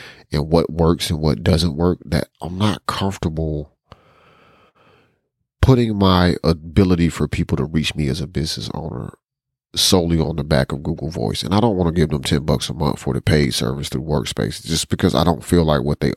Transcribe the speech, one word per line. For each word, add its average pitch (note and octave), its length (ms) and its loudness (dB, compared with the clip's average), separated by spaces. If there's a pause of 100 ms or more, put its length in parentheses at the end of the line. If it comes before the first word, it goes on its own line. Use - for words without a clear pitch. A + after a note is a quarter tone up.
(320)
and D2+ 180 -2
what D#2+ 200 2
works E2 400 0
and D#2 100 -2
what D2 240 0
doesn't D#2+ 340 2
work F2 280 2
that D2+ 220 -2 (140)
I'm F2 180 -8
not G#2 260 -2
comfortable D#2 880 -4 (1900)
putting A#2+ 360 4
my F2+ 460 4
ability E2+ 640 2
for D2+ 180 -2
people E2 300 -2
to C#2+ 80 -2
reach D#2 300 -2
me D2+ 120 -2
as D2 140 -2
a D2 60 -4
business - 460 -6
owner B1 400 -10 (600)
solely E2+ 440 4
on D#2 160 0
the D#2+ 80 -2
back C#2+ 280 0
of C#2+ 120 -8
Google D#2+ 260 -6
Voice. - 340 -4
And E2+ 120 -4
I G#2 40 4
don't A2+ 180 2
wanna E2+ 160 2
give D#2+ 160 2
them D2 140 -2
ten C#2+ 220 0
bucks D2+ 240 0
a - 40 -8
month - 260 -2
for - 140 -4
the B1+ 80 -2
paid D2 320 2
service C2+ 360 -4
through B1+ 140 -4
Workspace C#2 600 -4
just - 260 -4
because - 260 2
I C#2+ 80 2
don't D#2+ 200 0
feel F2 200 2
like D2+ 200 2
what C#2+ 180 -2
they C#2+ 160 0